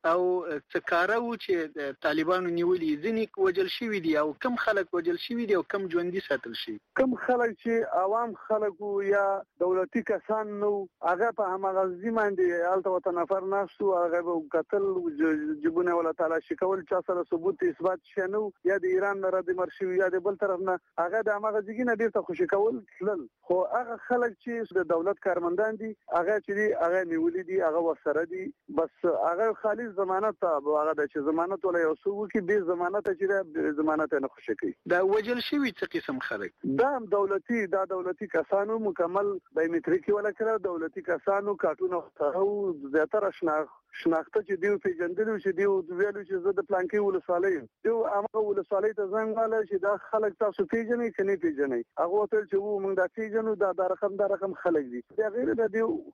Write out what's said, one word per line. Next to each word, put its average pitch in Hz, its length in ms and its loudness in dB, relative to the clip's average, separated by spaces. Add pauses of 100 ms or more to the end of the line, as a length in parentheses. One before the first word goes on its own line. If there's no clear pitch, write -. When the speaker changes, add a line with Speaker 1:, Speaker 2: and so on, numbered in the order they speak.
(120)
Speaker 1:
او، 175 80 4 (240)
آه، 151 160 -6 (100)
څه 180 80 -2 (140)
کاره 185 260 2
وو 233 180 -2
چې، - 160 -4 (260)
آه، 139 140 -6 (140)
طالبانو 170 540 0
نیولي؟ 170 320 2 (100)
ځینې 220 220 0 (140)
وژل 185 300 2 (100)
شوي 214 280 -2
دي 156 160 2
او 151 60 2 (180)
کم 240 180 0
خلک 196 300 0
وژل 175 320 0
شوي 233 200 -2
دي 202 140 4
او - 20 -2 (120)
کم 196 140 -2
ژوندي 175 400 -2
ساتل - 340 -4
شوي؟ - 160 -8 (240)
Speaker 2:
کم 254 120 2 (120)
خلک 240 360 2
چې 233 100 0 (320)
عوام 220 300 0 (120)
خلک 214 340 0
وو 202 220 -2
یا 196 240 4 (340)
دولتي 185 420 2
کسان 214 460 -2 (120)
نه 208 60 2
وو، 202 200 0 (160)
هغه 180 260 2 (100)
په 214 140 2
همغه 190 320 0 (160)
ځای 220 100 -2
باندې 202 360 2 (260)
هلته 190 180 2
ورته 185 200 0
نفر 180 340 0 (100)
ناست 196 280 -2
وو، 196 120 4
هغه 175 280 2
به 170 120 -2 (200)
کتل، 196 300 2 (340)
ج-، 151 440 0
جیبونه 170 340 2
وله 160 160 2
تالاشي 160 440 -2
کول، 190 340 0
چا 185 160 2
سره 175 240 0
ثبوت 175 320 -2
اثبات 175 400 0
شی 190 240 -4
نه 196 120 -2
وو، 214 120 -2 (140)
یا 190 140 2
د 175 60 -4
ایران 196 360 2
نه 190 160 0
رد 180 140 -2 (100)
مر 180 180 -2
شوي 185 200 -2
یا 190 100 4
د 175 180 0
بل 202 160 0
طرف 190 180 0
نه، 185 160 0 (220)
هغه 180 240 0
د 208 140 0
همغه 214 240 -2
ځای 220 280 -4
نه 226 140 2
بیرته 214 200 0
خوشي 180 240 -2
کول 220 360 2 (160)
تلل. 180 240 -2 (260)
خو 180 80 4 (200)
هغه 233 200 -4 (120)
خلک 240 360 0
چې 233 340 -4
د 175 140 0
دولت 175 260 0 (100)
کارمندان 180 540 0
دي، 220 80 -6 (260)
هغه 175 240 2
چې 202 200 -6
دي، 214 140 2
هغه 180 300 2 (100)
نیولي 170 280 0
دي، 180 200 0
هغه 165 260 2
ورسره 156 360 0
دي. 185 200 -8 (360)
بس 165 120 0 (120)
هغه 175 480 2 (100)
خالص 214 400 -2
ضمانت 190 380 0
ته، 175 180 2
هغه 151 340 2
ده 147 140 0
چې 156 120 -6 (120)
ضمانت 170 340 -2
وله 175 220 2
یو 156 80 2
څه - 140 -4
وکړي، 202 400 -2
بې 208 100 4 (120)
ضمانته 180 440 0
چې 180 180 -2
ده، 196 100 0
بې 156 380 -2
ضمانته 156 400 2
نه 135 80 -2
خوشي - 260 -6
کوي. - 200 -4 (120)
Speaker 1:
دا 175 200 2
وژل 247 340 2
شوي 277 320 0
څه - 120 -4 (120)
قسم 143 220 -4 (100)
خلک؟ 101 240 -6 (120)
Speaker 2:
دا 262 320 2
هم 233 80 -4
دولتي، 202 640 0
دا 190 180 0
دولتي 180 420 -6
کسانو 202 520 0
مکمل 196 500 0 (280)
بایومټریک 165 520 2
یې 202 60 4
وله 208 180 0
کړه، 220 380 -2
دولتي 165 320 -6
کسانو 196 540 0
کارتونه 180 400 0
ورسره 160 460 0
وو، 202 320 0 (220)
زیاتره 190 340 2
شناخ-، 156 480 -2 (220)
شناخته 165 420 0
چې 196 200 -4
دوی 202 220 2
پېژندلي 180 460 -2
وو، 208 140 -2
چې 196 140 2
دوی 202 80 2 (320)
ویلي 202 260 -2
چې 190 200 -6
زه 196 140 2
د 202 100 -2
پلانکۍ 185 300 0
ولسوالۍ 185 580 2
یم. 131 100 -6 (180)
دوی 226 300 2
همغه 214 300 0
ولسوالۍ 202 540 0
ته 202 80 0
زنګ 220 320 -2
واله 226 260 2
چې 202 120 -4 (100)
دا 202 100 2 (140)
خلک 214 340 0
تاسو 196 200 0
پېژنئ 226 520 0
که 202 60 0
نه 196 140 2
پېژنئ؟ 143 460 0 (160)
هغه 170 160 0
ورته 208 220 2
ویل 214 140 0
چې - 40 -4
هو، 202 300 0
موږ 196 160 0
دا 180 60 4 (100)
پېژنو، 220 480 -2
دا، 190 80 2
دا 180 200 0
رقم، 196 300 -2
دا 202 120 2
رقم 190 180 -2 (100)
خلک 160 300 2
دي. 123 100 -6 (140)
بیا 214 200 0
غیر 269 180 0
نه 226 140 2
دوی 220 160 0 (280)